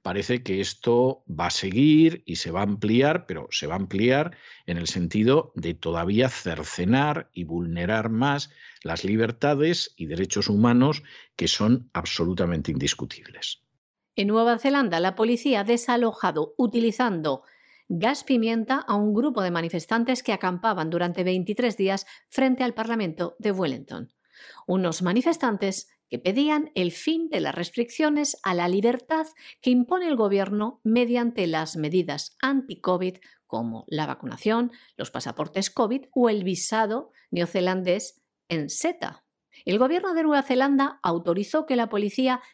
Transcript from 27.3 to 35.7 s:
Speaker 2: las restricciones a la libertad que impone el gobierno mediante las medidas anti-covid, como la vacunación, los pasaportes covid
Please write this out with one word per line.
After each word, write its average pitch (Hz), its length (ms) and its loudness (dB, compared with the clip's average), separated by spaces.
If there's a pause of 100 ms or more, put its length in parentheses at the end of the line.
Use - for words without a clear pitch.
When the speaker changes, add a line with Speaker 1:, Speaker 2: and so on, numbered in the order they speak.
Speaker 2:
las 143 160 -2
restricciones 294 880 -2
a 190 100 0
la 175 140 0
libertad 240 600 0 (340)
que - 80 2
impone 285 380 2
el 302 80 2
gobierno 208 680 0
mediante 233 640 2
las 160 300 -2
medidas 156 640 -2
anti-covid, 185 760 -2 (280)
como 113 420 -6
la 156 180 -4
vacunación, 214 640 -2 (260)
los - 140 -8
pasaportes 143 580 -4
covid 247 420 -2